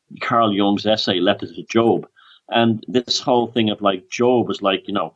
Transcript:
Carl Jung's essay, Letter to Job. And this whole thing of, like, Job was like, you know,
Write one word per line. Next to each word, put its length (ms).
Carl 320
Jung's 320
essay, 340
Letter 280
to 160
Job. 440
And 380
this 320
whole 280
thing 240
of, 100
like, 280
Job 380
was 140
like, 260
you 60
know, 220